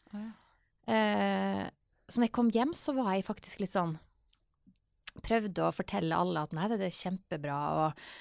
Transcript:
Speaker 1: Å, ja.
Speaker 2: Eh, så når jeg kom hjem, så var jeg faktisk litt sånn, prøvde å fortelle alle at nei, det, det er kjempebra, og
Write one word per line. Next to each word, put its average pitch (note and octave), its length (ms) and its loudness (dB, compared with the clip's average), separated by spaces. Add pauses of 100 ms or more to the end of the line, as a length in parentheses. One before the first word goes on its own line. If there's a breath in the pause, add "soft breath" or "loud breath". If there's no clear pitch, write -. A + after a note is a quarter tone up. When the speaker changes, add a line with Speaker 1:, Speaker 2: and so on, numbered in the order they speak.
(140)
Speaker 1:
Å, G#3 80 -8
ja. A3 100 -12 (560 loud breath)
Speaker 2:
Eh, G3 800 2 (400)
så - 100 -2
når A#3 80 6
jeg - 80 -2
kom A#3 160 6
hjem, B3+ 240 2
så - 200 -2
var A3+ 200 2
jeg F#3+ 100 0
faktisk - 380 -8
litt F#3 100 -4
sånn, E3+ 220 0 (1300)
prøvde G#3 420 0
å E3+ 80 2
fortelle E3+ 440 0
alle F3 260 0
at D3+ 100 -8
nei, E3 180 -2
det, A3 100 -2
det F#3+ 80 -2
er - 80 -4
kjempebra, D3+ 600 -4 (200)
og D#3 280 0 (160 loud breath)